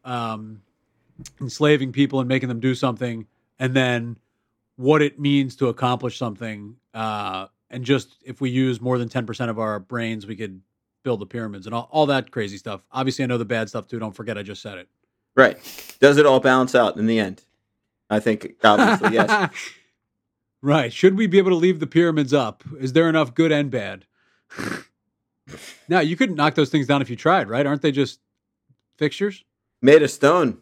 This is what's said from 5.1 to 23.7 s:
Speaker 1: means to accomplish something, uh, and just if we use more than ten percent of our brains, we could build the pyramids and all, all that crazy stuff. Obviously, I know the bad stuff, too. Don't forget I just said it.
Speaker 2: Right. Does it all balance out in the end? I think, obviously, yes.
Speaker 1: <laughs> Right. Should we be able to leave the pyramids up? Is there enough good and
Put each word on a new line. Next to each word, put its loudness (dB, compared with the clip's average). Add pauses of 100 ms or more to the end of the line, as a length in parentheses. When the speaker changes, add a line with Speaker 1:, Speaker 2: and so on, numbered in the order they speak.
Speaker 1:
means 0
to 0
accomplish -2
something, -10 (180)
uh, -8 (220)
and -12
just -2
if -18
we -4
use 0
more -2
than -4
ten -4
percent -6
of -8
our -4
brains, -8
we -12
could -14 (420)
build -4
the -10
pyramids -12
and -10
all, -8
all 2
that -2
crazy -8
stuff. -14 (100)
Obviously, -4
I -4
know -2
the -4
bad -4
stuff, -12
too. -10
Don't -10
forget -10
I -10
just -16
said -16
it. -20 (480)
Speaker 2:
Right. 6 (420)
Does 8
it 6
all 6
balance 2
out 4
in 0
the 2
end? -6 (680)
I 0
think, -4 (100)
obviously, 4
yes. 0
Speaker 1:
<laughs> -12 (1000)
Right. 2
Should 4
we 0
be 4
able 4
to 4
leave 2
the -4
pyramids 2
up? -2 (160)
Is -6
there 4
enough 0
good 2
and 0